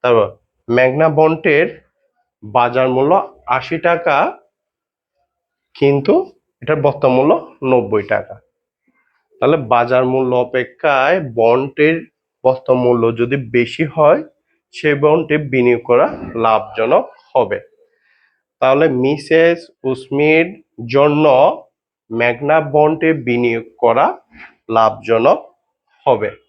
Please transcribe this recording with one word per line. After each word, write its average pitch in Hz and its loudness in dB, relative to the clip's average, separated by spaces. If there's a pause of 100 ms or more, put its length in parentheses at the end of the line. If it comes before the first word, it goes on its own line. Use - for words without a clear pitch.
তারপর 117 2 (400)
মেঘনা 127 2 (100)
বন্ডের 160 0 (760)
বাজার 123 0
মূল্য 139 0 (440)
আশি 147 -6 (120)
টাকা, 170 0 (1600)
কিন্তু 139 2 (480)
এটার 147 -2
বর্তমান 139 0
মূল্য 135 4 (380)
নব্বই 104 0 (100)
টাকা। - -6 (1040)
তাহলে 151 0 (140)
বাজার 123 0
মূল্য 127 -2 (160)
অপেক্ষায় 135 -2 (220)
বন্ডের 135 2 (480)
বর্তমান 127 0
মূল্য 123 2 (180)
যদি 123 -2 (200)
বেশি 120 -2 (100)
হয়, 156 4 (540)
সে 151 -2 (120)
বন্ডে 151 0 (160)
বিনিয়োগ 120 2
করা 127 4 (380)
লাভজনক 113 0 (280)
হবে। 104 -2 (1040)
তাহলে 135 2 (160)
মিসেস 165 0 (320)
উসমির 147 0 (480)
জন্য 147 2 (880)
মেঘনা 120 -2 (160)
বন্ডে 156 2 (180)
বিনিয়োগ 120 -2 (160)
করা 123 2 (680)
লাভজনক 117 2 (680)
হবে। 107 0 (180)